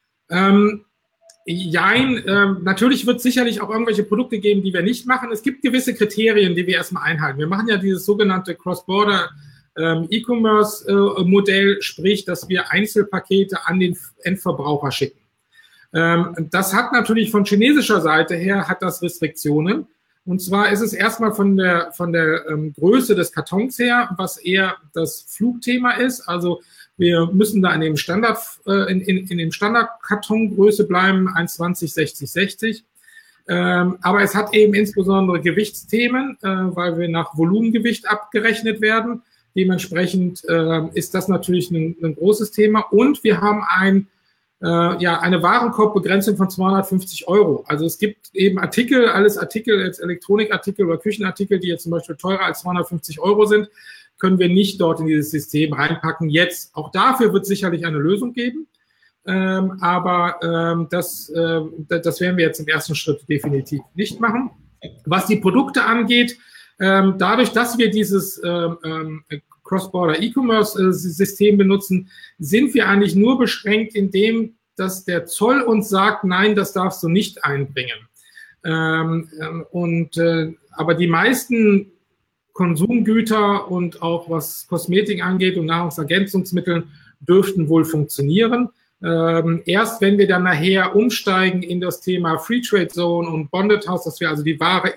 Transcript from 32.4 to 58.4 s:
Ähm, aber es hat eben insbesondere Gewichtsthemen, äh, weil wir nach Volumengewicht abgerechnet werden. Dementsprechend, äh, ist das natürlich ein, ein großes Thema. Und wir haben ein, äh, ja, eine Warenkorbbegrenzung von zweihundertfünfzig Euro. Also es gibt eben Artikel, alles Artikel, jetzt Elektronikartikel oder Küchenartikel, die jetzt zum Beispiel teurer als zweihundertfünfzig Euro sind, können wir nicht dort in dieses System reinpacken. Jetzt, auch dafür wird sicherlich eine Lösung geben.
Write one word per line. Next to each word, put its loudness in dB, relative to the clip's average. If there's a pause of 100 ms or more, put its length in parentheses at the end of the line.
Ähm, 0
aber 2
es 0
hat -2
eben 6
insbesondere 2
Gewichtsthemen, -2
äh, -6
weil -2
wir -2
nach -4
Volumengewicht 0
abgerechnet -2
werden. 0 (340)
Dementsprechend, 0
äh, 0 (100)
ist -6
das -4
natürlich 0
ein, -2
ein -2
großes 0
Thema. 2 (100)
Und 4
wir 2
haben 0
ein, 2 (560)
äh, 0
ja, 0
eine 2
Warenkorbbegrenzung 2
von 0
zweihundertfünfzig -2
Euro. 2
Also -2
es -6
gibt -4
eben 2
Artikel, 2
alles 4
Artikel, -2
jetzt -6
Elektronikartikel -2
oder 0
Küchenartikel, -2
die -4
jetzt -6
zum -4
Beispiel -6
teurer -4
als -4
zweihundertfünfzig -6
Euro 2
sind, 2 (480)
können 2
wir 2
nicht 2
dort 0
in -4
dieses 0
System -2
reinpacken. -4
Jetzt, -2
auch -10
dafür 2
wird 0
sicherlich -2
eine -2
Lösung -2
geben. -6 (580)